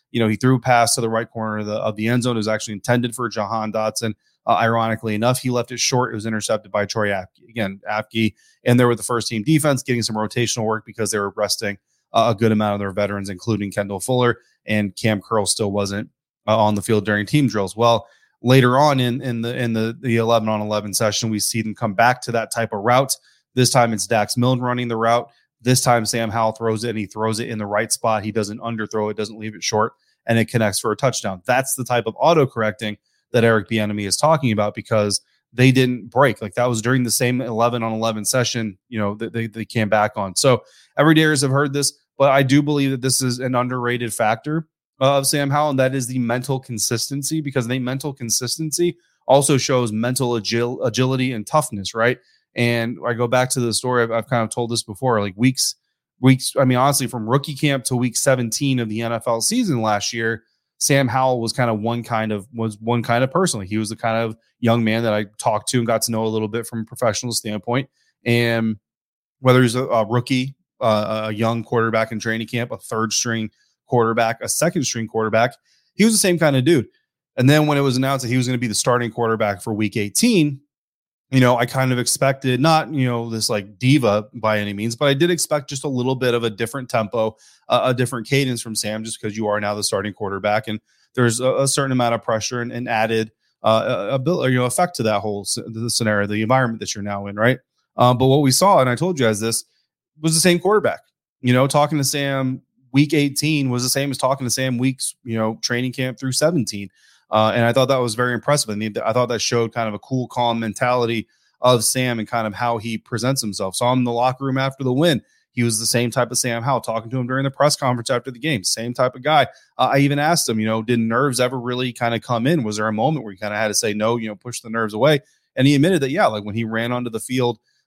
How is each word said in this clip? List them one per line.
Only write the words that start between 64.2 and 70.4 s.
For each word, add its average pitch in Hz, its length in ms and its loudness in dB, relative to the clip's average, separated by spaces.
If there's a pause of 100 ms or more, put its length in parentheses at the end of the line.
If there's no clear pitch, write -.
of 113 120 -6 (220)
young 117 240 2
man 113 220 0
that 110 80 0
I 107 140 0 (120)
talked 107 300 -2
to 127 100 0
and 117 80 0
got 113 160 0
to - 80 -2
know 113 140 -2
a - 20 0
little 110 220 -2
bit 113 180 -6
from 117 140 -8
a 110 40 -6
professional 117 480 -2
standpoint. 120 580 -4 (340)
And 117 540 0 (640)
whether 127 220 6
he's 120 140 2
a, 131 80 -2
a 110 220 2
rookie, 127 500 -2 (240)